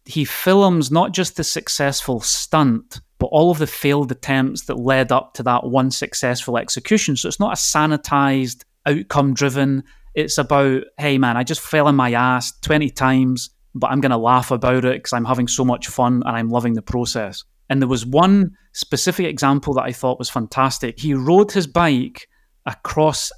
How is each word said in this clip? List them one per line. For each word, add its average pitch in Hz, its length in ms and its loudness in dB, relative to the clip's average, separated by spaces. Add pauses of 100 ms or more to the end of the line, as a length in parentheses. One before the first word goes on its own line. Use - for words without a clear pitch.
he - 180 -4
films 180 680 2
not 170 220 2
just 180 240 -4
the 165 80 -6
successful 135 800 -4
stunt, - 800 0 (180)
but - 60 0
all 160 260 4
of 165 60 0
the 151 100 -2
failed 143 420 0
attempts 135 580 -2
that 120 120 -6
led 131 320 0
up 131 220 0
to - 100 -8
that 120 220 0
one 131 260 0
successful - 640 -4
execution. 139 600 -2
So - 100 -4
it's - 140 -4
not 208 100 0
a - 60 -6
sanitized, 139 1080 0 (220)
outcome-driven. 139 1000 0 (320)
It's 156 220 -4
about, 139 460 2 (140)
"Hey, 143 200 0
man, 123 180 2
I 127 80 0
just 147 160 -6
fell 151 280 2
on 143 100 6
my 123 160 2
ass 123 480 0
twenty 151 280 2
times, 131 600 2 (260)
but 123 160 0
I'm 131 80 0
gonna 127 180 2
laugh 123 320 4
about 127 360 2
it 127 180 0
'cause - 80 -10
I'm 117 140 -2
having 123 240 0
so - 160 0
much 123 220 0
fun 123 380 0
and 117 120 -4
I'm 113 120 -2
loving 117 260 0
the 110 60 -4
process." 113 640 -6 (260)
And 139 120 2
there 127 80 0
was 117 160 -2
one 180 460 4 (200)
specific - 540 -4
example 143 480 0
that 127 100 -2
I 127 80 -8
thought 127 280 -4
was 123 100 -8
fantastic. 131 720 -4
He 147 140 -2
rode 170 380 4
his 180 160 -2
bike 147 640 -2 (360)
across - 720 -2